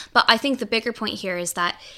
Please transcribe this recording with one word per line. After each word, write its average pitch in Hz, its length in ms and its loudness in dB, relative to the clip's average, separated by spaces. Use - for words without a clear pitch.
But - 140 6
I 226 100 6
think 269 220 -2
the 220 60 -4
bigger 226 260 -2
point 220 240 -8
here 185 220 -8
is 175 160 -6
that 175 260 -2